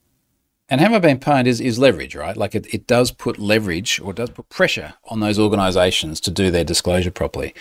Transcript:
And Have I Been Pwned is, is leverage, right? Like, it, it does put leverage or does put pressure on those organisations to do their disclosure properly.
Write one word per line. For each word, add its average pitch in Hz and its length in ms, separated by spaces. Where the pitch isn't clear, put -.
And 139 120
Have 208 120
I 220 80
Been 156 180
Pwned 135 280
is, 123 140
is 120 200
leverage, 87 340
right? 76 220
Like, 101 180
it, - 180
it - 140
does 120 240
put - 300
leverage 104 600
or 98 120
does 117 180
put - 180
pressure 107 460
on 110 120
those 107 220
organisations 92 800
to - 100
do 92 220
their 85 100
disclosure 90 480
properly. 69 500